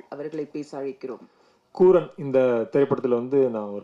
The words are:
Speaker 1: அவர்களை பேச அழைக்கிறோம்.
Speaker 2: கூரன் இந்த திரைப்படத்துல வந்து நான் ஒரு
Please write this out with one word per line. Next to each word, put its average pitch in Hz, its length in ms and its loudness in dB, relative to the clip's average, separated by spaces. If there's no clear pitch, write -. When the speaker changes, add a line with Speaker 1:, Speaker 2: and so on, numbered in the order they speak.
Speaker 1:
அவர்களை 151 360 -10
பேச 143 360 -12
அழைக்கிறோம். 131 400 -12
Speaker 2:
கூரன் 180 460 4
இந்த 127 560 0
திரைப்படத்துல 139 360 2
வந்து 127 400 2
நான் 107 220 -6
ஒரு 101 140 -10